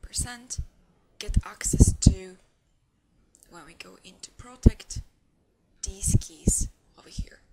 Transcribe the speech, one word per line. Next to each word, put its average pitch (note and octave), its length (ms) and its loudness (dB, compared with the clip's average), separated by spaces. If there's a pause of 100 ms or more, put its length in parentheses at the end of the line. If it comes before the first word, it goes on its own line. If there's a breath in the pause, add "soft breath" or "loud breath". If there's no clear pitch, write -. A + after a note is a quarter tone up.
percent B3 580 -10 (600)
get - 260 -4
access - 480 4
to, F#3 440 4 (1120)
when E3 160 -20
we E3 100 -20
go F#3 280 -20
into - 280 -20
protect, - 680 -6 (840)
these - 360 0
keys - 500 -2 (280)
over - 120 -20
here. - 320 -12 (120)